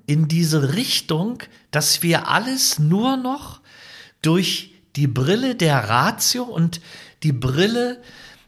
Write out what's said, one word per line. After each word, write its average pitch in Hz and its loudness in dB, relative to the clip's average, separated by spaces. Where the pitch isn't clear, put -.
in 151 2
diese 156 0
Richtung, 208 -4
dass - 0
wir 165 0
alles 254 -2
nur 202 2
noch 262 -8
durch 170 0
die 143 2
Brille 190 0
der 143 2
Ratio 180 0
und 170 -2
die 156 2
Brille 208 0